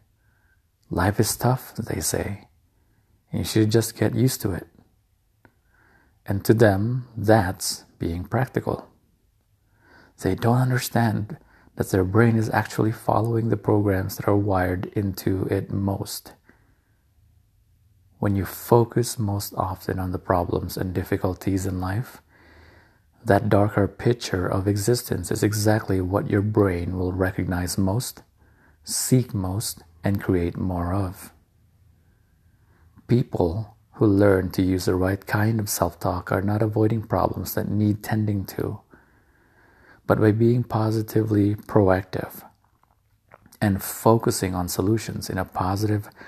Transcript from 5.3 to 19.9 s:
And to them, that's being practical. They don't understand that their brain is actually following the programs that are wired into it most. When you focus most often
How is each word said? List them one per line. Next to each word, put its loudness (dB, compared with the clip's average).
And -2
to 6
them, 2
that's 0
being -6
practical. -4
They 0
don't 2
understand 0
that -4
their 4
brain 4
is 0
actually 0
following 0
the -2
programs 2
that -10
are 6
wired 0
into -2
it -2
most. -6
When 0
you -2
focus 0
most -4
often -4